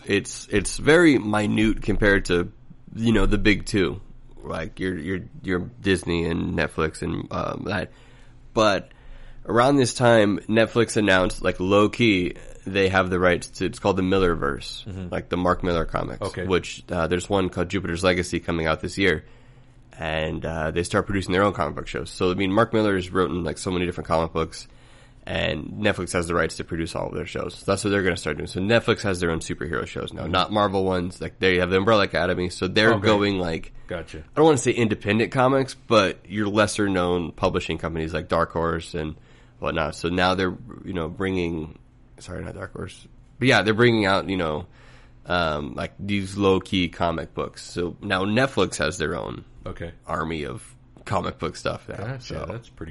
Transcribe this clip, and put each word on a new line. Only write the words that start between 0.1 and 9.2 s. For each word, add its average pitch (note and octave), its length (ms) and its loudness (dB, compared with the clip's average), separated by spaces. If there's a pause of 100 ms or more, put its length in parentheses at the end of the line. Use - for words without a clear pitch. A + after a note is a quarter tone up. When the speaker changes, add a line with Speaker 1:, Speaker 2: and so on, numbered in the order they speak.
Speaker 1:
it's - 280 0
very D#3 400 6
minute G#2+ 640 2
compared G2 420 4
to, F2+ 260 0 (460)
you A2+ 160 2
know, G2+ 140 6
the G#2 120 4
big G2+ 280 2
two, F2+ 340 0 (420)
like E2 380 -8
your, F#2 180 -4
your, E2+ 220 -6 (240)
your F#2 140 -2 (220)
Disney E2+ 440 0
and F2 340 -2
Netflix D#2+ 440 -2
and, - 300 -6
um, - 360 -6
that. - 240 -4 (600)
But G#2 360 2 (560)